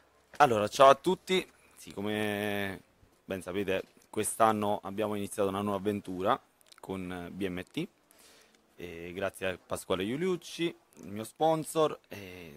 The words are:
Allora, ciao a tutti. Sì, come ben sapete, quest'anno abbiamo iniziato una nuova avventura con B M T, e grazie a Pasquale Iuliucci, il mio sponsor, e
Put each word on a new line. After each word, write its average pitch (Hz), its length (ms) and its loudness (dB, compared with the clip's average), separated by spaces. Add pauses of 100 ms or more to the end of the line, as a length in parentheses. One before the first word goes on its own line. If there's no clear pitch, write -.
(380)
Allora, 110 320 6
ciao 139 180 10
a 139 80 12
tutti. 185 500 0 (300)
Sì, - 160 -16
come 101 880 -2 (460)
ben 95 160 -6
sapete, 92 420 -2 (260)
quest'anno 107 760 2
abbiamo 104 320 -4
iniziato 101 340 -2
una 98 100 -2
nuova 104 180 0
avventura 98 600 -2 (400)
con 90 540 -8
B 92 160 -6
M 90 120 -6
T, 156 240 -8 (920)
e 85 360 -12
grazie 95 340 -4
a 90 160 -4
Pasquale 92 420 -2
Iuliucci, 165 680 -2 (280)
il 90 100 -14
mio 107 140 -8
sponsor, 156 840 2
e 90 500 -14